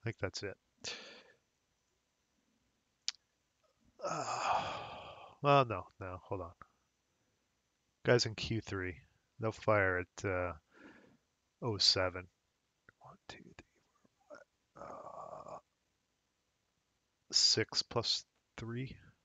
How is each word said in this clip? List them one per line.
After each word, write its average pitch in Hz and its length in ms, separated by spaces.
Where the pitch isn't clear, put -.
I - 20
think 113 140
that's - 240
it. 95 140
Uh, - 600
well, 143 220
no, 104 220
no, 92 240
hold - 160
on. 85 100
Guys 120 220
in 110 80
Q - 260
three, 92 360
they'll 113 140
fire 95 460
at, - 300
uh, 90 260
oh 110 160
seven. 92 480
One, - 160
two, - 100
three, - 160
four, 302 100
five, - 140
uh, - 40
six - 520
plus - 420
three. 117 400